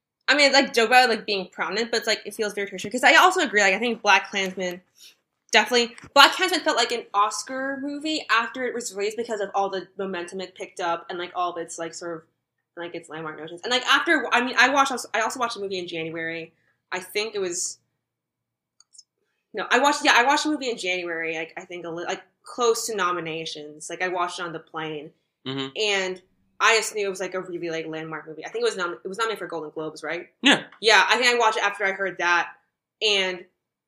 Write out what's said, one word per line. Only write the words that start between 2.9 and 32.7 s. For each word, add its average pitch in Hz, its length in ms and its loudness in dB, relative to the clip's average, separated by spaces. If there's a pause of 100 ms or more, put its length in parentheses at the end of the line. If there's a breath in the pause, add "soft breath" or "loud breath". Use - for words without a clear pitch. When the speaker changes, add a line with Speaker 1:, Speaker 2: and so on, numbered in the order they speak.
Speaker 1:
'Cause 247 120 -4
I 277 120 8
also 359 260 6
agree, 208 180 2
like, 196 140 6
I 202 60 -2
think 233 220 -2
Black 196 280 4
Klansman 185 520 -4 (720 loud breath)
definitely, 233 440 2 (180)
Black 285 200 10
Klansman 349 280 0
felt 294 160 0
like 233 160 2
an 226 100 -6 (100)
Oscar 262 680 -2
movie 294 500 -6
after 233 340 -2
it 214 80 -4
was 233 220 -8
released 208 220 -4
because 226 240 -4
of 196 120 -4
all 196 160 0
the 185 180 -8 (100)
momentum 190 440 -8
it 185 140 -12
picked - 240 -14
up 170 300 -4
and, 180 100 -8
like, 175 160 -8
all 180 160 -4
of 170 60 -10
its, 165 200 -10
like, 165 160 -10
sort 170 240 -10
of, 160 60 -16 (540)
like, 170 180 -12
its 165 140 -14
landmark 156 280 -10
notions. 160 260 -14
And, 233 80 -4
like, 247 140 0
after, 277 480 2
I 240 80 4
mean, 254 160 -4
I 247 120 6
watched, 277 240 2
also, - 200 -8
I 220 60 0
also 247 220 -4
watched - 140 -4
the 202 60 -10
movie 196 160 -6
in 175 120 -6
January. 165 640 -8 (380)
I 185 100 -6
think 208 340 -6
it 202 40 -4
was, 175 380 -4 (1800)
no, 202 160 -6
I 240 100 4
watched, 285 240 2
yeah, 262 120 8
I 240 80 6
watched 294 220 2
the 311 40 0
movie 269 220 -2
in 233 60 -4
January, 175 580 -4
like, 160 220 -8
I 180 80 -14
think 175 200 -12
a 170 40 -8
li-, 170 160 -8
like, - 180 -6 (200)
close 226 440 0
to 226 80 -4
nominations. 160 960 -4
Like, 170 120 -8
I 185 60 -2
watched 175 320 -2
it 180 40 -6
on 165 100 -8
the 160 60 -8
plane. 156 520 -8 (340)
Speaker 2:
Mm-hmm. 135 220 -4 (100)
Speaker 1:
And 190 440 -2 (380)
I 220 180 6
just 208 180 -2
knew 208 100 -2
it 196 40 -2
was, 190 100 -6
like, 185 160 -6
a 185 60 -4
really, 170 280 -8
like, 160 160 -6
landmark 160 420 -10
movie. 156 180 -14
I 160 40 -10
think 233 140 -6
it 233 40 4
was 208 100 -2
nom-, 175 260 -4
it - 40 -8
was 196 120 -10
nominated 220 200 -2
for 175 80 -10
Golden 156 220 -8
Globes, 156 340 -8
right? 165 260 -6 (120)
Speaker 2:
Yeah. 294 220 6 (180)
Speaker 1:
Yeah, 202 260 8
I 220 100 4
think 247 100 4
I 240 100 4
watched 220 200 4
it - 60 -2
after 202 220 0
I 190 60 0
heard 190 260 -4
that. 175 320 2 (520)